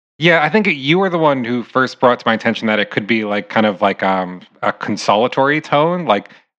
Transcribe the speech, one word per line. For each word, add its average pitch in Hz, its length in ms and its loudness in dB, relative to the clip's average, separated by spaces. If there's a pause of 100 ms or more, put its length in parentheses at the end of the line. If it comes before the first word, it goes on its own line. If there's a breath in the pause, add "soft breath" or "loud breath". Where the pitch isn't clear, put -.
(180)
Yeah, 160 280 4
I 151 40 2
think 202 180 2
you 147 300 0
were 190 120 2
the 175 80 -2
one 143 260 2
who 120 180 -2
first 127 380 -2
brought 120 200 2
to - 60 -18
my 117 80 2
attention 110 340 -2
that 107 120 0
it 101 100 -2
could 110 160 -4
be, 110 200 -2
like, 104 240 -6
kind 110 160 0
of 101 160 -2
like, 98 200 0
um, 92 380 -2 (220)
a 104 100 -2
consolatory 123 880 0
tone, 160 460 0
like, 101 240 0 (300 soft breath)